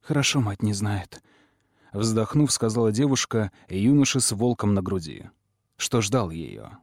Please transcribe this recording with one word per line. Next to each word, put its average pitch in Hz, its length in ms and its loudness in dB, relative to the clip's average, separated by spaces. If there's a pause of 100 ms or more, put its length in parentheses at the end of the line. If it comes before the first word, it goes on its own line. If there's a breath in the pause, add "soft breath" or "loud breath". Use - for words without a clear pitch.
«Хорошо, 143 380 0
мать 104 240 -2
не 104 100 0
знает», 101 480 -6 (680 soft breath)
вздохнув, 113 600 0
сказала 113 420 2
девушка, 117 580 0 (160 soft breath)
и 92 100 -6
юноша 135 440 4
с - 100 0
волком 110 420 0
на 98 80 2
груди, 90 480 -6 (460)
что - 240 -2
ждал 101 320 0
ее. 80 380 -12 (140)